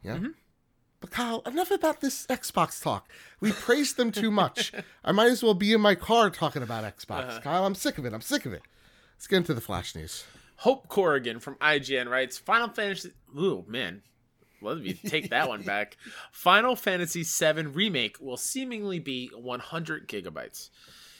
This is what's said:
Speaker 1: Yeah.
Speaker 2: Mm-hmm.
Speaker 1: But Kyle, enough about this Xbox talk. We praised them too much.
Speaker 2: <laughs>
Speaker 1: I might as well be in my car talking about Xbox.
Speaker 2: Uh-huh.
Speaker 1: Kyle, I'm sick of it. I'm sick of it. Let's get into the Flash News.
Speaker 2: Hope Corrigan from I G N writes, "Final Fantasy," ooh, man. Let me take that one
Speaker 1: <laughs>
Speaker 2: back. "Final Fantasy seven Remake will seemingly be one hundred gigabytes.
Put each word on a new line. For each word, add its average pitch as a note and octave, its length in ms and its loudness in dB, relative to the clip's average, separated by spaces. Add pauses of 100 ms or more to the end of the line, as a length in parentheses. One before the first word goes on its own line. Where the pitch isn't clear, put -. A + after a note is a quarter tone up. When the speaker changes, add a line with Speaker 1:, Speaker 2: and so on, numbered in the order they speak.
Speaker 1:
Yeah. - 140 -6
Speaker 2:
Mm-hmm. G#3+ 140 -4 (720)
Speaker 1:
But - 100 -16
Kyle, A#3 360 -2
enough F4 240 -2
about D#4+ 320 2
this - 240 -4
Xbox - 560 -2
talk. A2 260 -2 (320)
We G#3 120 2
praised C4+ 440 2
them A#3 160 2
too G#3+ 180 0
much. G#3 420 0 (160)
Speaker 2:
<laughs> - 160 -20
Speaker 1:
I D#3+ 80 2
might A3 180 8
as B3 120 2
well A3 120 6
be G3+ 180 4
in A3 80 8
my G#3 140 8
car A3 340 6
talking D3+ 340 -2
about A2 220 -6
Xbox. A2+ 440 -8
Speaker 2:
Uh-huh. A2+ 120 -8
Speaker 1:
Kyle, E3 240 0
I'm G3 100 2
sick C#4 220 -2
of C#3 80 -8
it. A#2 80 -4
I'm A2 80 -8
sick - 240 -2
of A#2 80 -6
it. E2+ 100 -10 (540)
Let's - 100 -18
get F#3+ 120 4
into E3 160 0
the A2+ 80 -4
Flash F2 320 -6
News. D#2+ 300 -12 (360)
Speaker 2:
Hope C4+ 280 2
Corrigan C3+ 500 2
from C3+ 220 -14
I D3+ 180 4
G C3+ 200 -2
N B2 100 -2
writes, B2+ 300 0
"Final A#3 320 2
Fantasy," G3 420 -6 (260)
ooh, D3+ 300 0
man. G#2 320 -6 (600)
Let B2+ 160 -4
me F#2 160 -6
take D#3 340 -4
that C3+ 220 0
one G#2+ 120 -8
Speaker 1:
<laughs> - 20 -14
Speaker 2:
back. G2+ 340 -4 (340)
"Final A3 440 4
Fantasy F3 480 -2
seven D#3 500 0
Remake D#3 460 0
will B2+ 180 -8
seemingly G#3+ 600 -6
be B2+ 360 -6
one B2 260 -8
hundred D#3+ 480 -8
gigabytes. E2+ 640 -10 (480)